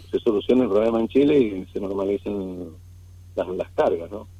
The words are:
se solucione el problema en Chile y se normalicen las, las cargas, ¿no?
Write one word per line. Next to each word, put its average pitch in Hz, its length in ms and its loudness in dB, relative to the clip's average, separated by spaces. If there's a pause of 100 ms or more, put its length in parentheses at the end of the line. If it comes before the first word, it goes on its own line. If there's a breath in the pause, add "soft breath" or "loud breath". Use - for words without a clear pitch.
(100)
se - 100 -2
solucione 120 420 2
el 117 80 0
problema 113 280 2
en 113 100 0
Chile 143 300 4
y 98 360 -2
se - 40 -6
normalicen 95 920 -4 (640)
las, 90 120 -4
las 92 240 -6
cargas, 87 380 -2
¿no? 104 160 -12 (140)